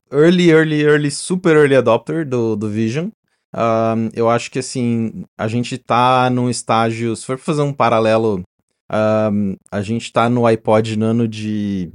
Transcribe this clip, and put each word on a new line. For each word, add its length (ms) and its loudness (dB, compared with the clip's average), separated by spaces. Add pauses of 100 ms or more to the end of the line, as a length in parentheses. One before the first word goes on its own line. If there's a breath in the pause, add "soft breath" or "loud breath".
(120)
early, 380 4
early, 320 4
early, 300 2
super 420 0
early 220 6
adopter 520 0
do, 280 -2
do 120 -4
Vision. 420 -4 (440)
Ahn, 580 0
eu 160 0
acho 220 -2
que, 80 -8
assim, 640 -4 (140)
a 80 -4
gente 320 -6
tá 500 2
num 220 0
estágio, 640 -2
se 100 -12
for 140 -6
fazer 240 -2
um 100 -2
paralelo, 680 0 (480)
ahn, 640 0 (160)
a 100 -4
gente 320 -6
tá 160 2
no 160 0
iPod 520 2
Nano 320 0
de, 680 -6